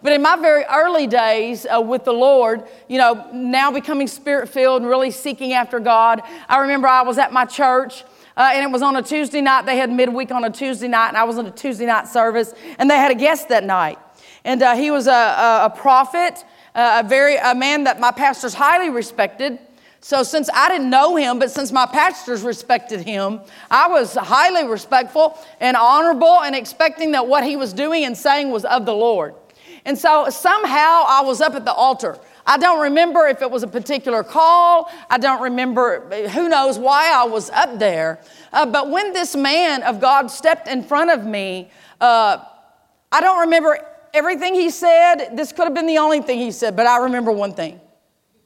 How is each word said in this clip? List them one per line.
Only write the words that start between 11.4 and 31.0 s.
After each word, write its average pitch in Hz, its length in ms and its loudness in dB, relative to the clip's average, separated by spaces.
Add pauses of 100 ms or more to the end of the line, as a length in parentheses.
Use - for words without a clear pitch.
a 185 60 -14
Tuesday 240 340 -8
night 220 240 -2
service, 226 440 -2 (240)
and 277 140 2
they 294 60 4
had 269 140 4
a 247 40 2
guest 302 320 0
that 220 160 2
night. 185 340 -2 (460)
And, 254 180 -2
uh, 240 140 4
he 294 160 -2
was 269 160 0
a, 262 40 4
a, 226 540 2
a 214 40 2
prophet, 269 760 0 (320)
uh, 233 280 2
a 214 40 -6
very, 277 300 2
a 247 180 0
man 277 300 0
that 233 160 0
my 240 100 2
pastors 247 420 -2
highly 320 360 2
respected. 233 680 -4 (480)
So 269 160 -2
since 302 320 -4
I 262 140 4
didn't 302 220 -2
know 285 260 4
him, 247 240 0
but 254 100 0
since 277 220 -8
my 254 140 2
pastors 247 560 -2
respected 226 600 -4
him, 202 360 -6 (320)
I 294 160 4
was 302 280 0
highly 302 520 0
respectful 262 680 -2 (240)
and 247 160 0
honorable 320 640 4
and 285 120 -6
expecting 311 600 -2
that 254 120 0
what 262 200 2
he 294 100 -4
was 262 160 -6
doing 302 320 -2
and 247 140 -6
saying 285 340 -2
was 220 140 -6
of 240 200 -2
the 226 80 -4
Lord. 208 400 -2 (520)
And 285 120 -6
so 302 320 2
somehow 330 800 2